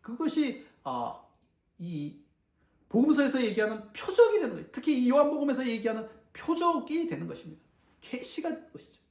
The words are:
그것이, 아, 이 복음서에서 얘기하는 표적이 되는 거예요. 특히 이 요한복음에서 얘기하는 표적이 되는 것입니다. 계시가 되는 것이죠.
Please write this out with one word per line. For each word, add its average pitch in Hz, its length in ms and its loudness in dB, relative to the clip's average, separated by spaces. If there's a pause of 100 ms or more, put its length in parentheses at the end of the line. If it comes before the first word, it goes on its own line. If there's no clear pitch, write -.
그것이, 285 640 -2 (180)
아, 123 380 -6 (560)
이 160 420 -8 (720)
복음서에서 269 540 4
얘기하는 214 500 -2
표적이 427 460 4
되는 233 160 -2
거예요. - 160 -12
특히 262 320 0
이 247 60 4
요한복음에서 285 580 2
얘기하는 220 420 -4 (240)
표적이 330 760 -2
되는 170 200 -6
것입니다. - 340 -14 (400)
계시가 - 480 -8
되는 - 220 -10
것이죠. - 280 -20 (120)